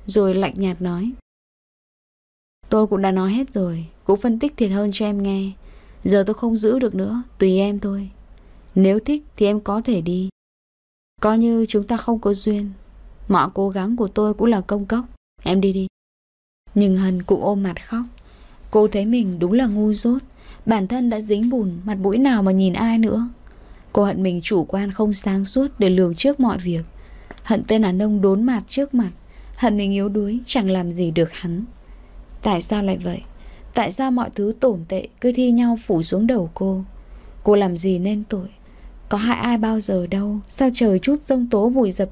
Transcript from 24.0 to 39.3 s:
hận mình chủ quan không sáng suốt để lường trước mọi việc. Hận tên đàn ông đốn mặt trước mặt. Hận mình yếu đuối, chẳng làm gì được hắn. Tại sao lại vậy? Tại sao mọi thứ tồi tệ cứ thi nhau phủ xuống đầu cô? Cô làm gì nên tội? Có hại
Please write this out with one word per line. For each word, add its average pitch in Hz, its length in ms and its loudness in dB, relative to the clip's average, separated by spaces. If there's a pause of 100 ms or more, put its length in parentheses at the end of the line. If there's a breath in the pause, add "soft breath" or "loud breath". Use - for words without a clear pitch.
hận 190 200 0
mình 175 200 0
chủ 175 200 2
quan 196 280 -4
không 214 220 0
sáng 196 320 -2
suốt 262 220 -2 (120)
để 196 100 4
lường 180 260 2
trước 277 240 0
mọi 233 180 2
việc. 175 280 -4 (580 loud breath)
Hận - 240 0
tên 220 140 4
đàn 185 200 2
ông 208 200 2
đốn 196 220 4
mặt 247 240 0
trước 277 260 -4
mặt. 220 180 0 (440 soft breath)
Hận 214 220 2
mình 196 140 0
yếu 196 180 0
đuối, 208 360 -2
chẳng 202 240 0
làm 180 220 0
gì 170 200 -2
được 165 200 2
hắn. 180 340 -6 (760 soft breath)
Tại 190 200 0
sao 208 220 -2
lại 190 140 -2
vậy? 175 240 -8 (520 soft breath)
Tại 220 180 0
sao 269 200 -2
mọi 247 240 -2
thứ 208 240 -2
tồi 233 280 2
tệ 190 200 -6 (140)
cứ 247 140 2
thi 247 160 2
nhau 233 340 4
phủ 165 180 0
xuống 196 240 0
đầu 214 260 0
cô? 190 300 -2 (600 soft breath)
Cô 208 120 6
làm 190 220 2
gì 180 220 0
nên 208 240 -2
tội? 190 240 -6 (640 soft breath)
Có 208 80 0
hại 226 220 0